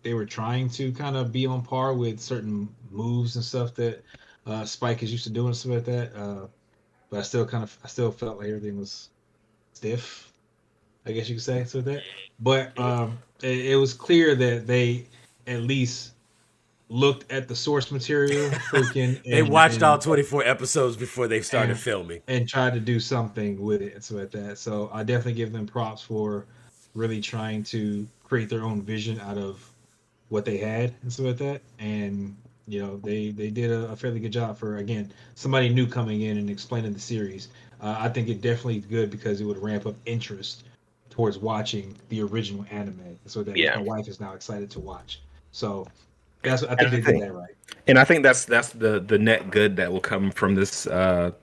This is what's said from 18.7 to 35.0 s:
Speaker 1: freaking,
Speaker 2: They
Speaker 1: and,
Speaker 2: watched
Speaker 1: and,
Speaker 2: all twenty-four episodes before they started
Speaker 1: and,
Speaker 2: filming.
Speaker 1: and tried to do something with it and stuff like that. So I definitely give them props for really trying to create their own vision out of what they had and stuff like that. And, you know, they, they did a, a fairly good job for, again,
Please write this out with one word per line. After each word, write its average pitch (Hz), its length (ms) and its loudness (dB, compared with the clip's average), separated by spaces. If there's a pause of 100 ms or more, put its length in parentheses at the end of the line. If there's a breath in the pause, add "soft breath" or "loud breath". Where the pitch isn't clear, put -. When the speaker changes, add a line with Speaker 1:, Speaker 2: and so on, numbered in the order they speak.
Speaker 1:
freaking, 127 520 2
Speaker 2:
They 120 180 4
Speaker 1:
and, 156 80 6
Speaker 2:
watched 160 280 8
Speaker 1:
and, 113 80 0
Speaker 2:
all 147 140 8
twenty-four 143 460 2
episodes 127 520 2
before 120 320 -2
they 110 140 2
started 113 300 0
Speaker 1:
and, 117 80 -4
Speaker 2:
filming. 87 480 -4
Speaker 1:
and 123 200 0
tried 127 260 2
to 117 60 -2
do 117 180 0
something 107 640 -2
with 104 200 0
it 101 120 -10
and 101 100 -18
stuff 107 140 -10
like 98 140 -10
that. 101 260 -10
So 104 340 -6
I 110 120 -6
definitely 117 300 0
give 113 180 -4
them 110 140 -8
props 113 360 -6
for 107 440 -4 (480 soft breath)
really 110 260 -4
trying 110 440 -6
to 107 420 -4 (180)
create 117 240 -2
their 113 140 -4
own 107 200 -4
vision 107 380 -6
out 101 180 -8
of 98 280 -10 (640)
what 107 140 -2
they 107 140 -2
had 110 440 -2
and 123 100 -8
stuff 131 140 -4
like 123 120 0
that. 139 240 -4 (160)
And, 101 580 -6 (300)
you 101 160 -6
know, 98 160 -8
they, 104 320 -4
they 104 200 -6
did 117 200 0
a, 113 220 -2
a 110 40 -10
fairly 113 240 -4
good 110 120 -6
job 113 260 -2
for, 107 200 -6
again, 101 320 -4 (240 soft breath)